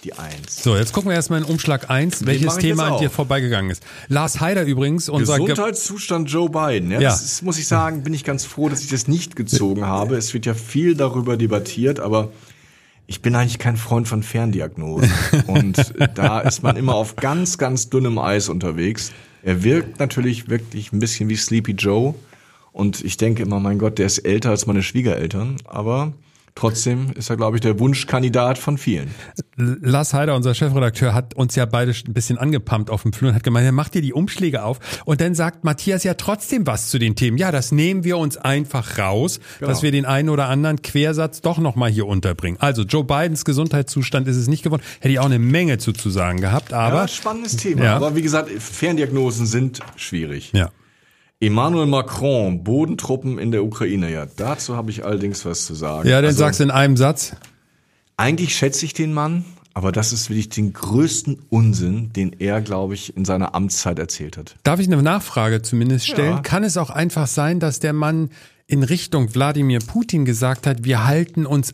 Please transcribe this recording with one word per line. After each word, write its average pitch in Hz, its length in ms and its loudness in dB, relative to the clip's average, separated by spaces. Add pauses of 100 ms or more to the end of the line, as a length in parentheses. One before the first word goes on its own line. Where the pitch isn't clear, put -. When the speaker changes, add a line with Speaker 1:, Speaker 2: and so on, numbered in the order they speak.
Speaker 1:
die - 80 -10
eins. - 500 -12
Speaker 2:
So, 107 140 4
jetzt 110 160 0
gucken 196 160 0
wir 175 60 2
erstmal 165 240 0
in 156 60 -4
Umschlag 156 440 -2
eins, 147 300 0
Speaker 1:
Den 127 80 -2
Speaker 2:
welches 135 180 2
Speaker 1:
mache 170 140 0
ich 175 60 0
Speaker 2:
Thema 160 180 2
Speaker 1:
jetzt 151 100 0
Speaker 2:
an 113 60 0
dir 139 100 0
Speaker 1:
auch. - 40 -6
Speaker 2:
vorbeigegangen 120 580 0
ist. - 120 -8 (240)
Lars 143 320 0
Heider 180 240 0
übrigens, 143 460 0
unser 143 280 2
Ge- 139 100 2
Speaker 1:
Gesundheitszustand 190 840 -2
Joe 165 180 2
Biden. 131 420 0
Ja, 117 100 2
Speaker 2:
Ja. 135 80 6
Speaker 1:
das 95 160 2
ist, - 160 -6
muss 175 160 -2
ich 156 100 -6
sagen, 160 360 0
bin 160 100 -4
ich 143 100 -6
ganz 139 220 -2
froh, 147 240 -2
dass 139 120 -2
ich - 80 -10
das 131 200 -2
nicht 170 260 0
gezogen 101 520 0
habe. 104 280 0
Es 113 180 -4
wird 113 120 -6
ja 117 80 0
viel 147 420 2
darüber 123 400 0
debattiert, 110 640 0
aber 107 320 0 (720)
ich - 180 -12
bin 120 120 2
eigentlich 120 240 2
kein 117 160 0
Freund 117 320 0
von 107 160 -2
Ferndiagnosen. 90 880 0 (180)
Speaker 2:
<laughs> - 180 4
Speaker 1:
Und 95 460 2 (200)
da 113 280 0
ist - 220 0
man 123 140 2
immer 131 180 2
auf 107 220 -2
ganz, 165 400 -2
ganz 131 320 -2
dünnem 127 300 0
Eis 98 300 0
unterwegs. 87 640 -2 (300)
Er 92 220 0
wirkt 156 360 2
natürlich 123 500 -2
wirklich 113 440 -6
ein 104 60 2
bisschen 110 300 0
wie 110 80 0
Sleepy 113 340 0
Joe. 101 420 2 (580)
Und 101 320 -2
ich - 140 -6
denke 113 260 2
immer, 101 160 0
mein 101 200 0
Gott, 107 180 0
der 98 80 2
ist - 140 0
älter 110 320 2
als 104 160 0
meine 98 160 2
Schwiegereltern. 117 720 -2 (100)
Aber 127 460 -4 (440)
trotzdem 123 600 0
ist - 140 -8
er, 117 80 -2
glaub 113 180 0
ich, 113 60 2
der 107 180 2
Wunschkandidat 127 800 2
von 147 200 -2
vielen. 80 300 -2 (480)
Speaker 2:
Lars 127 580 0
Heider, 143 220 2
unser 123 180 2
Chefredakteur, 131 600 2
hat 123 220 -2
uns 123 200 0
ja 127 100 2
beide 120 260 0 (160)
ein 113 60 -6
bisschen 117 240 0
angepumpt 123 520 0
auf 110 140 -4
dem 110 100 0
Flur 131 160 0
und 110 60 4
hat 113 80 0
gemeint, 120 220 4
er 131 60 4
macht 143 220 0
dir 175 80 0
die 131 120 -2
Umschläge 151 500 -2
auf. 123 160 -4 (260)
Und 156 160 2
dann 170 140 2
sagt 165 280 -2
Matthias 175 400 0
ja 180 120 0
trotzdem 208 520 -2
was 113 220 -2
zu 123 100 0
den 110 160 2
Themen. 120 220 2
Ja, 185 140 2
das 131 200 0
nehmen 170 320 2
wir 175 140 0
uns 151 200 0
einfach 139 600 -2
raus, 107 420 0 (200)
Speaker 1:
Genau. 143 120 -2
Speaker 2:
dass 127 120 0
wir 147 80 2
den 139 140 2
einen 139 240 2
oder 143 200 2
anderen 147 320 2
Quersatz 156 600 0
doch 165 180 0
nochmal 123 320 2
hier 104 160 0
unterbringen. 92 520 0
Also 131 240 2
Joe 151 220 0
Bidens 151 400 0
Gesundheitszustand 139 840 0
ist 127 100 0
es 120 100 2
nicht 156 160 0
geworden. 156 180 2 (180)
Hätte 131 140 2
ich 127 60 4
auch 135 60 4
eine 127 140 4
Menge 135 380 4
zu, 110 160 -2
zu - 160 -2
sagen 90 320 0
gehabt, 101 320 0
aber 117 280 2
Speaker 1:
Ja, 190 60 0
spannendes 220 500 -6
Thema. 151 280 0
Speaker 2:
Ja. 107 100 4
Speaker 1:
Aber 147 200 0
wie 165 60 2
gesagt, 156 280 0
Ferndiagnosen 131 960 0
sind 120 340 0 (160)
schwierig. 78 580 -8
Speaker 2:
Ja. 92 180 2 (720)
Speaker 1:
Emmanuel 139 460 2
Macron, 120 800 0
Bodentruppen 131 720 -2
in 113 120 -2
der 104 120 2
Ukraine. 98 480 -2
Ja, 76 140 -6 (120)
dazu 120 380 -6
habe 110 160 -6
ich 104 140 -10
allerdings 101 400 -4
was 85 200 -4
zu 82 80 -10
sagen. 78 340 -4
Speaker 2:
Ja, 127 100 6
dann 139 100 4
Speaker 1:
Also, 143 120 4
Speaker 2:
sag's 147 200 2
in 139 100 4
einem 135 280 4
Satz. 139 360 2 (840)
Speaker 1:
eigentlich 120 380 0
schätze 139 300 0
ich 147 80 -8
den 156 200 -2
Mann, 160 320 -2 (280)
aber 95 200 0
das 110 180 0
ist 113 180 -4
wirklich 107 200 -2
den 104 240 -2
größten 135 680 0 (100)
Unsinn, 110 640 2
den 95 280 -2
er, 101 200 0
glaub 95 320 -4
ich, - 240 -10
in 95 80 -2
seiner 95 320 0
Amtszeit 90 440 -2
erzählt 76 360 -8
hat. - 280 -16
Speaker 2:
Darf 165 180 2
ich 190 60 2
eine 151 140 4
Nachfrage 120 600 0
zumindest 123 460 0
stellen? 151 280 0
Speaker 1:
Ja. 143 60 -2
Speaker 2:
Kann 190 240 0
es 180 100 0
auch 165 140 -2
einfach 156 380 0
sein, 160 340 0
dass 151 180 -2
der 151 140 -2
Mann 151 380 0 (360)
in 143 160 2
Richtung 131 500 0
Wladimir 139 460 2
Putin 170 460 0
gesagt 127 420 0
hat, 120 160 0
wir 120 220 2
halten 160 400 2
uns 139 280 0